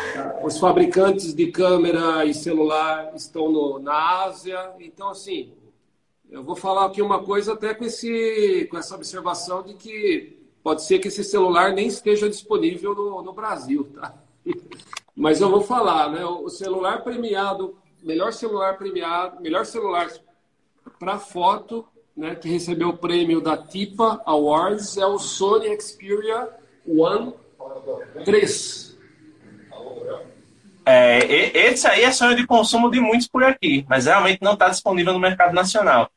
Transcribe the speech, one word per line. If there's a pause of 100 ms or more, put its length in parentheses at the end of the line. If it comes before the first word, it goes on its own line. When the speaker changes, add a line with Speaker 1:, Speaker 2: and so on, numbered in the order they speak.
(140)
Speaker 1:
a,
os
fabricantes
de
câmera
e
celular
estão
no,
na
Ásia, (100)
então
assim, (760)
eu
vou
falar
aqui
uma
coisa
até
com
esse,
com
essa
observação
de
que (240)
pode
ser
que
esse
celular
nem
esteja
disponível
no,
no
Brasil, (100)
tá? (300)
<laughs> (600)
Mas
eu
vou
falar,
né?
O
celular
premiado, (260)
melhor
celular
premiado,
melhor
celular (880)
pra
foto, (300)
né,
que
recebeu
o
prêmio
da
tipa
Awards
é
o
Sony
Xperia (380)
One (920)
três. (1900)
Speaker 2:
É,
e-,
esse
aí
é
sonho
de
consumo
de
muitos
por
aqui,
mas
realmente
não
tá
disponível
no
mercado
nacional.